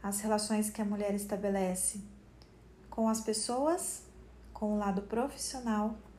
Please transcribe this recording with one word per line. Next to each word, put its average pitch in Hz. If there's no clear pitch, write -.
As 202
relações 214
que -
a 214
mulher 202
estabelece 196
com 226
as 220
pessoas, 269
com 214
o 208
lado 202
profissional, 226